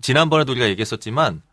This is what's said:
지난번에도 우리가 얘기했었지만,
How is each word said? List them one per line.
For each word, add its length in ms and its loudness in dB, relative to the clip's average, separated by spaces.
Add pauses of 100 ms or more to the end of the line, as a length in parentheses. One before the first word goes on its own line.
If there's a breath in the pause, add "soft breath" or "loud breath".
지난번에도 520 2
우리가 160 0
얘기했었지만, 760 -4 (100)